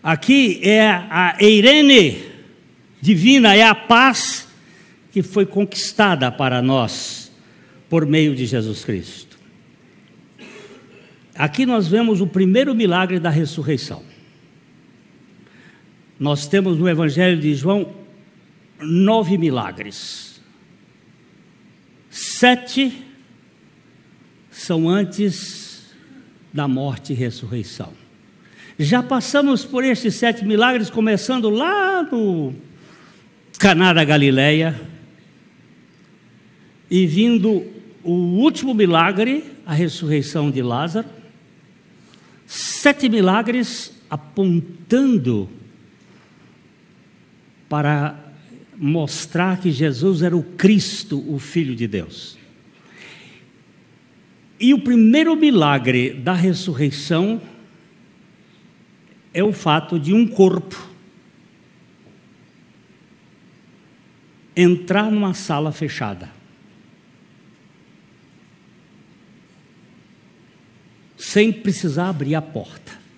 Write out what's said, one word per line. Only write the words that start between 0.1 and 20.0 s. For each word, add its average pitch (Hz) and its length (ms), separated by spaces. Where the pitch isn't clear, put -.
é 214 260
a 180 520
eirene 220 840
divina, 214 520
é 220 100
a 214 120
paz - 720
que 190 100
foi 202 240
conquistada 190 880
para 123 300
nós 127 680
por 165 160
meio 151 280
de 127 120
Jesus 110 400
Cristo. - 520
Aqui 151 300
nós 220 220
vemos 214 340
o 196 60
primeiro 196 460
milagre 185 460
da 165 100
ressurreição. 147 720
Nós 143 300
temos 190 320
no 180 80
Evangelho 165 520
de 151 140
João 180 400
nove 190 560
milagres. 113 1040